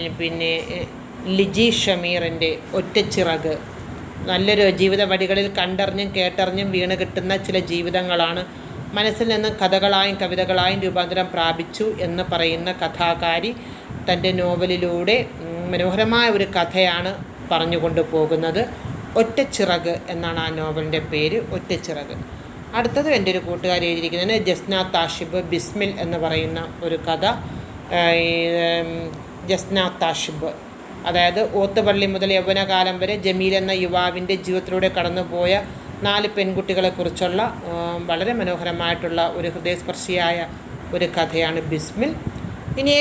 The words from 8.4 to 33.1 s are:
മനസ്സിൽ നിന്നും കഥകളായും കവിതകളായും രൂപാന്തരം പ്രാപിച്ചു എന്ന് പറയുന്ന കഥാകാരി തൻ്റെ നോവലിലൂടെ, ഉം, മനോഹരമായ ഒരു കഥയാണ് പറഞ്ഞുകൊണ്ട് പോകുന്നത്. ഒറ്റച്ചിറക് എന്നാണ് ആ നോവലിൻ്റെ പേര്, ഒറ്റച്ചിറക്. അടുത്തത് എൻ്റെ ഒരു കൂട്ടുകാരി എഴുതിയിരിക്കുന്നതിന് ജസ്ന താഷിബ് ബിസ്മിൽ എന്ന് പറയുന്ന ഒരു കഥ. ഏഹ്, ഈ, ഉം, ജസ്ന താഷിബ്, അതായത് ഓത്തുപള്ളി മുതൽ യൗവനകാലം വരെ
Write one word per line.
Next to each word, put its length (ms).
മനസ്സിൽ 360
നിന്നും 280
കഥകളായും 600
കവിതകളായും 640
രൂപാന്തരം 500
പ്രാപിച്ചു 520
എന്ന് 160
പറയുന്ന 380
കഥാകാരി 680
തൻ്റെ 220
നോവലിലൂടെ, 720
ഉം, 300
മനോഹരമായ 540
ഒരു 100
കഥയാണ് 540
പറഞ്ഞുകൊണ്ട് 500
പോകുന്നത്. 500
ഒറ്റച്ചിറക് 720
എന്നാണ് 320
ആ 40
നോവലിൻ്റെ 420
പേര്, 280
ഒറ്റച്ചിറക്. 580
അടുത്തത് 380
എൻ്റെ 180
ഒരു 120
കൂട്ടുകാരി 440
എഴുതിയിരിക്കുന്നതിന് 480
ജസ്ന 260
താഷിബ് 460
ബിസ്മിൽ 400
എന്ന് 200
പറയുന്ന 360
ഒരു 100
കഥ. 180
ഏഹ്, 180
ഈ, 40
ഉം, 100
ജസ്ന 280
താഷിബ്, 480
അതായത് 320
ഓത്തുപള്ളി 540
മുതൽ 240
യൗവനകാലം 640
വരെ 140